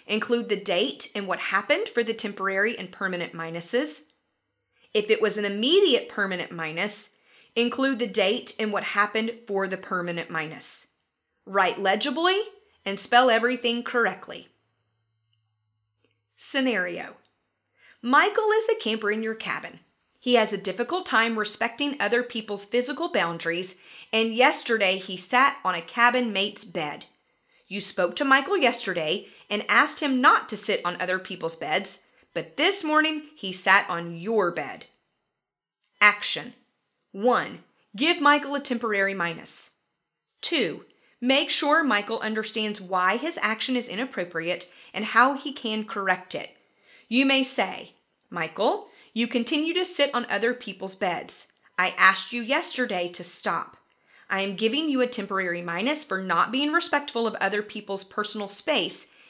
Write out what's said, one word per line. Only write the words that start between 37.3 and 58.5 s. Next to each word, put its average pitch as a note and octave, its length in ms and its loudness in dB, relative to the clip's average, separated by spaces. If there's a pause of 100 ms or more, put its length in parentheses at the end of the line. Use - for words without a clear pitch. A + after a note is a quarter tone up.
give D#4+ 240 0
Michael C#4+ 360 2
a C#4 40 -4
temporary G#3+ 540 -2
minus. E3+ 560 -8 (720)
Two, C4 420 -2 (360)
make C4+ 300 2
sure D4+ 320 4
Michael A3+ 380 0
understands G#3+ 580 -4
why F#3 380 2
his D4+ 240 -6
action A3 340 -2
is B3 140 -2
inappropriate F3 800 -4 (220)
and G#3 120 -6
how A#3+ 300 4
he C#4 180 -8
can G#3+ 320 -6
correct F#3+ 500 -2
it. - 160 -8 (580)
You B3 160 4
may C4+ 180 4
say, G3+ 520 -2 (340)
"Michael, G3 640 -2 (240)
you A3+ 120 0
continue D4 460 0
to F4+ 140 0
sit C#4+ 280 0
on A#3+ 120 -2
other A3 260 0
people's F#3+ 420 -10
beds. - 520 -4 (320)
I F3+ 180 0
asked F#3+ 380 4
you A#3+ 80 -4
yesterday A3+ 640 -2
to F3 160 -12
stop. - 540 -6 (500)
I F#3+ 140 0
am G3 140 -4
giving C4+ 340 2
you C4 100 2
a B3 60 4
temporary F#3+ 560 -2
minus G3+ 420 -2
for F#3+ 160 -4
not F#3 320 0
being C#4+ 180 0
respectful C#4+ 560 0
of G#3+ 100 -2
other G#3 260 0
people's G3+ 420 -8
personal G#3 440 -6
space G3 580 -2 (240)